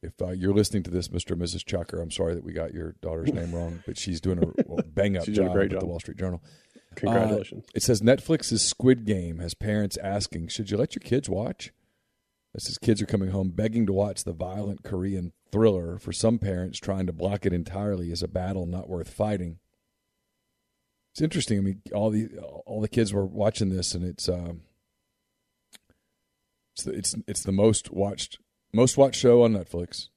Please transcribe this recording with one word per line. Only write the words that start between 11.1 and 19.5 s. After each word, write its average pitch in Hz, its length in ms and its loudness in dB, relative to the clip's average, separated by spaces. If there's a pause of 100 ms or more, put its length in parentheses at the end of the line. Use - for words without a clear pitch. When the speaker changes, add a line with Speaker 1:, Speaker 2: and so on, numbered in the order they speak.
Speaker 1:
watch?" - 440 -4 (800)
It - 80 -10
says - 160 -8
kids 104 240 2
are 101 40 -2
coming 95 240 0
home 95 200 0
begging 110 360 0
to 98 60 0
watch 98 300 0
the - 100 -6
violent 95 520 -8
Korean 92 480 -4 (180)
thriller. 95 480 2
For - 140 -8
some 113 260 2
parents, 92 400 -2
trying 95 280 -2
to 87 60 -4
block 95 340 -2
it 92 60 2
entirely 87 600 -4
is 80 100 -6
a 82 60 -4
battle 92 360 -4
not 87 240 -6
worth 87 220 -6
fighting. 92 480 -4 (1500)